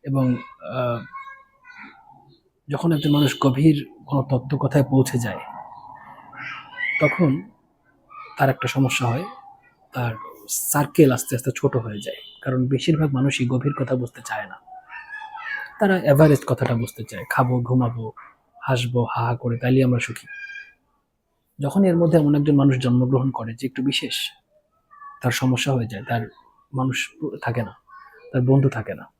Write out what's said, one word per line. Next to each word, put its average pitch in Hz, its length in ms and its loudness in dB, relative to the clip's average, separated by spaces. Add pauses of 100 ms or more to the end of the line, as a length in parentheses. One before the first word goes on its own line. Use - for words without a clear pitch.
এবং, 131 320 2 (260)
আহ, 123 440 -4 (1600)
যখন 165 220 0
একজন 151 200 2
মানুষ 147 300 4
গভীর 143 460 4 (180)
কোনো 139 260 0
তত্ত্ব 127 260 -2
কথায় 139 260 2
পৌঁছে 131 340 2
যায়, 104 220 -4 (1600)
তখন 170 480 0 (880)
তার 135 120 4
একটা 127 180 -2
সমস্যা 131 400 0
হয়, 113 180 -2 (680)
তার 120 200 -4 (360)
সার্কেল 143 600 4
আস্তে 120 240 -4
আস্তে 120 200 -4
ছোট 135 220 0
হয়ে 110 240 -6
যায়, - 140 -10 (260)
কারণ 127 260 -2
বেশিরভাগ 147 460 0
মানুষই 131 340 0
গভীর 131 260 -2
কথা 131 220 -2
বুঝতে 123 300 -8
চায় 104 220 -8
না, - 80 -18 (1200)
তারা 190 200 2
অ্যাভারেজ 147 460 6
কথাটা 123 300 0
বুঝতে 117 280 -6
চায়, 156 260 -12
"খাবো, 127 320 2
ঘুমাবো, 120 500 -2 (500)
হাসবো, 123 420 -2
হা 113 240 -2
হা 120 80 -2
করে, 120 220 -4
তাইলেই 131 260 4
আমরা 123 160 2
সুখী।" - 280 -8 (1300)
যখন 143 240 2
এর 175 140 4
মধ্যে 170 200 4
এমন 147 180 6
একজন 147 200 4
মানুষ 139 220 6
জন্মগ্রহণ 127 540 2
করে 113 220 -8
যে 127 140 -8
একটু 127 160 -6
বিশেষ, - 480 -4 (920)
তার 123 100 0
সমস্যা 131 420 0
হয়ে 117 140 0
যায়, 104 160 -10
তার 120 180 -2 (520)
মানুষ 131 380 -4 (300)
থাকে 117 220 -4
না, 98 100 -10 (600)
তার 131 80 2
বন্ধু 135 280 4
থাকে 101 240 -6
না - 160 -14 (100)